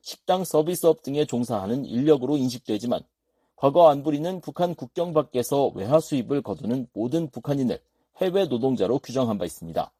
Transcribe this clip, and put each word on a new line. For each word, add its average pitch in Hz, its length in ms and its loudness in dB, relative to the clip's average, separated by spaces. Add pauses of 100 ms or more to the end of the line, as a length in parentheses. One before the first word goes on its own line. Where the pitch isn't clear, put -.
식당 - 420 -2
서비스업 160 580 2
등에 143 220 -2
종사하는 120 600 -2
인력으로 135 500 2
인식되지만 120 640 -2 (560)
과거 156 340 6
안보리는 151 520 -2
북한 175 340 -4
국경 170 380 -6
밖에서 139 640 0
외화 117 260 2
수입을 135 400 -2
거두는 113 520 -6
모든 135 360 -2
북한인을 127 500 -2 (400)
해외 190 260 0
노동자로 123 540 0
규정한 117 380 -2
바 90 80 -4
있습니다. 80 540 -8